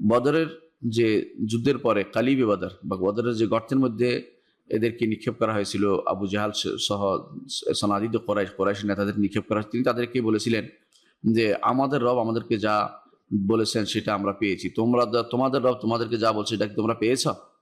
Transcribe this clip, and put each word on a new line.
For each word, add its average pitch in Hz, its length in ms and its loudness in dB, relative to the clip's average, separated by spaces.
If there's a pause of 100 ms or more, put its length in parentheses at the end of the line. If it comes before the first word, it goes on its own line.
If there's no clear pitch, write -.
বদরের 147 580 2 (200)
যে 110 480 2 (100)
যুদ্ধের 120 320 0
পরে 107 260 2
কালিবে 127 420 0
বদর 92 240 0 (160)
বা 95 120 -4
বদরের 104 360 0
যে 110 140 2
গর্তের 113 320 0
মধ্যে 123 580 0 (320)
এদেরকে 113 380 0
নিক্ষেপ 110 320 -2
করা 110 140 0
হয়েছিল, 101 520 0
আবু 95 220 -2
জাহাল 104 240 -2
স-, - 160 -6 (120)
সহ 98 480 -2 (480)
সনাদিদ 107 420 0
কোরাইশ, 101 320 -2
কোরাইশ 101 360 -2
নেতাদের 101 340 -2
নিক্ষেপ 101 280 0
করা 107 80 0
হয়েছিল, 107 160 -4
তিনি 120 120 -2
তাদেরকে 120 380 -2
বলেছিলেন 110 460 0 (640)
যে, 110 300 4
"আমাদের 131 400 2
রব 123 180 2
আমাদেরকে 113 380 0
যা 107 420 0 (480)
বলেছেন 110 380 2
সেটা 104 280 -2
আমরা 98 200 0
পেয়েছি, 95 360 -2
তোমরা 120 360 2
দ-, 113 180 0
তোমাদের 127 380 0
রব 123 200 2
তোমাদেরকে 113 360 -2
যা 113 140 2
বলছে, 107 240 -2
এটা 104 120 0
কি 104 80 -10
তোমরা 110 180 0
পেয়েছ?" 120 340 0 (340)